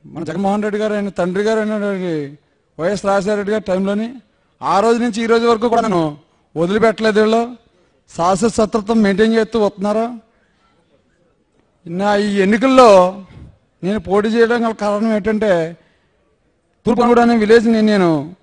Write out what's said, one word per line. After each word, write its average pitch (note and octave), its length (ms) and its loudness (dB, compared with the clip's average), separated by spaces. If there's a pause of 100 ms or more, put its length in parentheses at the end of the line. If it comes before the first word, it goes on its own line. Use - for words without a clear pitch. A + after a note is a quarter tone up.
మన C#3+ 180 -12
జగన్మోహన్ G3 380 -4
రెడ్డి G#3 180 -4
గారు, G#3+ 140 -4
ఆయన G3+ 140 -4
తండ్రి F#3 340 -4
గారు A3 160 -2
అయినటువంటి F#3 800 -6 (420)
వైఎస్ F#3 240 -4
రాజశేఖర G3 320 0
రెడ్డి G3+ 160 -4
గారి A3 120 -4
టైంలోని G3+ 500 -4 (480)
ఆ E3 180 0
రోజు A#3 180 2
నుంచి A#3 240 -2
ఈ A3+ 40 -2
రోజు A#3 200 2
వరకు A#3 220 2
కూడా A#3 120 2
నన్ను E3 380 -2 (380)
వదిలిపెట్టలేదు. G#3+ 640 0
వీళ్ళు A#3 360 0 (600)
శాశ్వత F#3 360 0
శత్రుత్వం A3 500 0
మెయింటైన్ G#3 320 2
చేస్తూ A3 300 0
వస్తున్నారు. G#3 460 -4 (1800)
నా G3+ 280 -2
ఈ G3+ 200 0
ఎన్నికల్లో G3 840 4 (600)
నేను G3+ 180 -4
పోటీ G3 280 -2
చేయడం A3+ 400 0
గల A3 40 -4
కారణం G#3 440 -2
ఏంటంటే F#3+ 600 -2 (1080)
తూర్పునూరు A#3+ 340 4
అనే A#3 160 4
విలేజ్ని A3 460 4
నేను F3 600 0